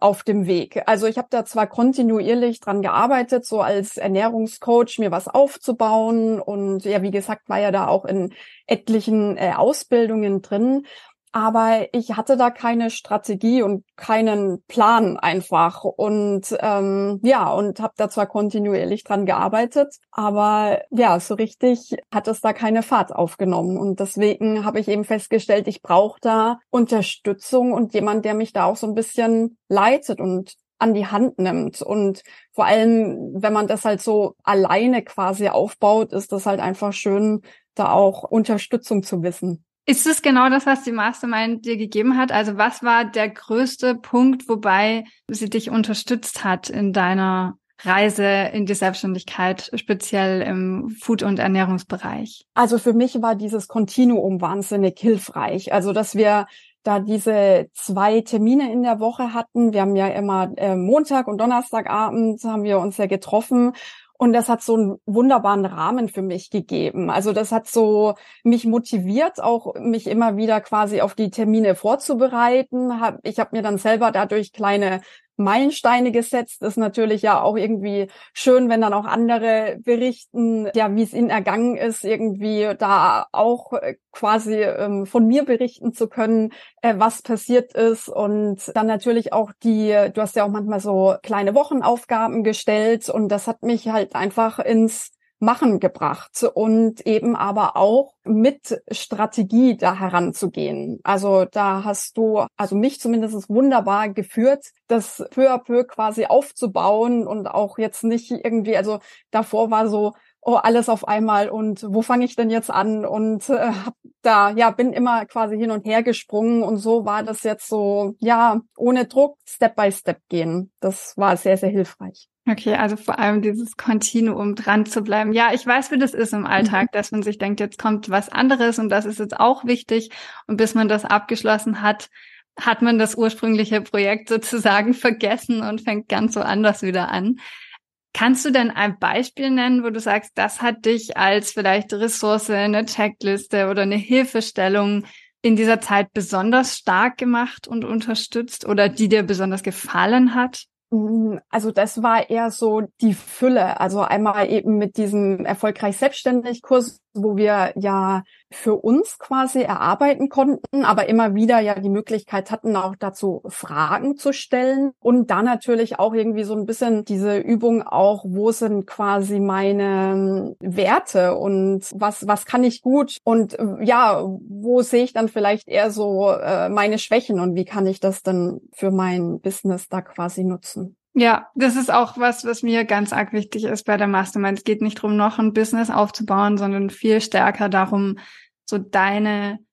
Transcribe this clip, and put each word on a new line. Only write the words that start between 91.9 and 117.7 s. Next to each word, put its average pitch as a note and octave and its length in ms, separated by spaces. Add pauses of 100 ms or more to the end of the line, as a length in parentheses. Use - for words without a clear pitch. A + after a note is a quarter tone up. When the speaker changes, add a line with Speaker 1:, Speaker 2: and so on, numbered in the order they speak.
Speaker 1:
gestellt A3 640
und G#3+ 200
das G3+ 180
hat - 160
mich A#3 260
halt G#3+ 260
einfach A3 440
ins A3+ 520 (320)
Machen A#3 380
gebracht - 720
und A3 520
eben A3+ 300
aber G3+ 400
auch A3+ 380 (100)
mit A3 640
Strategie A3 880
da F#3 240
heranzugehen. F3 1040
Also G3 400
da G3 400
hast G#3 340
du, A3 280 (100)
also G3 220
mich C4 240
zumindest A3 480
wunderbar G#3+ 580
geführt, A3+ 600 (200)
das - 340 (100)
peu C4 200
à B3+ 60
peu B3 260
quasi A3 440
aufzubauen A3 1000
und G#3 200
auch G3+ 300
jetzt A3 280
nicht A#3 260
irgendwie, A3 460
also G3+ 220 (320)
davor A3 380
war A3 200
so, G#3 240 (260)
oh, A#3+ 160
alles A#3 320
auf A3 180
einmal G#3 440
und G#3+ 400
wo G#3 120
fange B3 220
ich B3+ 140
denn A#3 120
jetzt A3+ 220
an? G#3+ 340
Und, A3 440
äh, A#3+ 220 (140)
hab A#3 100 (260)
da, G#3 300
ja, A3+ 200
bin B3 220
immer A#3+ 320
quasi A3 320
hin A3+ 140
und G#3 140
her A3 180
gesprungen A#3 600
und G#3 140
so A3+ 260
war G#3 200
das A3 200
jetzt G#3+ 240
so, G3+ 520